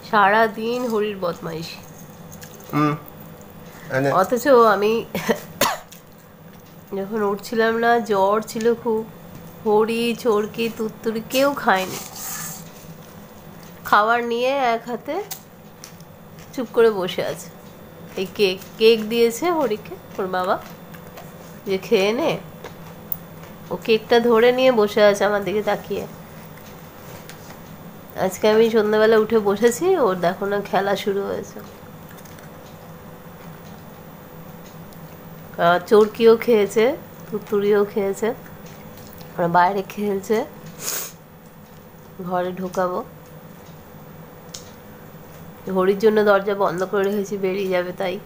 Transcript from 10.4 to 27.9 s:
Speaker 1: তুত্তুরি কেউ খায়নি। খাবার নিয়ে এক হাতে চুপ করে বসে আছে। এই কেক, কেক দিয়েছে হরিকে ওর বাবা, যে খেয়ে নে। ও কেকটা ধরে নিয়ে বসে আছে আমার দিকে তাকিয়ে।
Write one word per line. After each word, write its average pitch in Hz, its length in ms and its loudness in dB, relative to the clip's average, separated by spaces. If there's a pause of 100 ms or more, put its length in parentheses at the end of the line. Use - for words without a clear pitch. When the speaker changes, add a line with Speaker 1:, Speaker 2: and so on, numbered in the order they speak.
Speaker 1:
তুত্তুরি 220 600 -6
কেউ 269 240 4
খায়নি। 190 460 0 (1900)
খাবার 226 380 4
নিয়ে 240 280 -2 (140)
এক 226 220 0
হাতে 247 280 -8 (1400)
চুপ 247 220 -6
করে 233 180 6
বসে 190 320 -4
আছে। 147 240 -6 (680)
এই 190 200 -6
কেক, 190 220 2 (200)
কেক 226 200 8 (120)
দিয়েছে 233 420 2
হরিকে 269 440 -2 (220)
ওর 190 100 -4
বাবা, 185 280 0 (1120)
যে 190 120 -2
খেয়ে 196 360 2
নে। 277 180 0 (1400)
ও - 40 -6 (100)
কেকটা 220 360 2
ধরে 233 320 6
নিয়ে 262 200 4
বসে 214 320 2
আছে 202 220 6
আমার 202 180 0
দিকে 208 200 -2
তাকিয়ে। 202 400 -4 (2250)